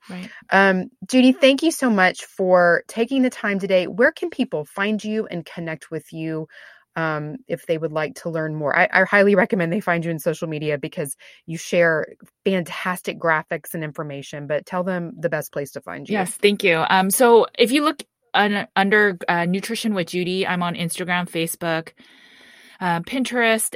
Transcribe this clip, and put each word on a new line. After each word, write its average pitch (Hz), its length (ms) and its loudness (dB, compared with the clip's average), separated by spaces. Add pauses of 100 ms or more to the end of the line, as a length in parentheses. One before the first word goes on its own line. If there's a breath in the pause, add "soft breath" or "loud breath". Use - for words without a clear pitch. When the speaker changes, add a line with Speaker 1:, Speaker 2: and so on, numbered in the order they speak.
Speaker 1:
Right. 185 200 -12 (200 loud breath)
Speaker 2:
Um, 190 400 2 (200)
Judy, 254 240 6
thank 269 300 4
you 320 80 2
so 262 180 -2
much 185 340 2
for 180 640 4
taking 240 340 -2
the 254 80 2
time 202 300 -4
today. 185 280 0
Where 254 260 2
can 349 160 -8
people 165 340 -4
find 202 400 -4
you 214 240 -4
and 170 180 -8
connect 165 460 -10
with 160 220 -10
you, 160 340 -6 (480 loud breath)
um, 151 400 -4 (120)
if 170 180 -8
they 165 120 -2
would 156 140 -4
like 156 240 -4
to - 140 -8
learn 156 260 -4
more? 151 220 0
I, 180 140 4
I 185 120 4
highly 202 320 4
recommend 175 380 2
they 208 80 -2
find 170 240 -2
you 170 60 -4
in 160 80 -4
social 165 280 -4
media 151 300 -4
because 160 380 -8 (300 loud breath)
you 165 120 -10
share 165 560 2 (320)
fantastic 180 760 -4
graphics 160 540 -2
and 165 100 -6
information, 147 640 -10
but 147 180 -4
tell 180 180 -4
them 175 340 -4
the 160 120 -2
best 151 220 -6
place 143 200 -8
to 135 100 -12
find 143 260 -12
you. - 60 -4
Speaker 1:
Yes, 190 180 -2
thank 208 320 2
you. 165 260 2
Um, 190 200 4
so 233 380 6 (120)
if 220 120 6
you 294 120 2
look 302 180 0 (320)
un-, 202 420 2
under, 196 420 4 (100)
uh, 175 160 2
Nutrition 196 520 -2
with 175 120 -2
Judy, 180 400 -2
I'm 180 160 -2
on 175 120 -2
Instagram, 175 540 -4
Facebook, 165 600 -4 (880 loud breath)
uh, 170 220 0
Pinterest, 233 760 -2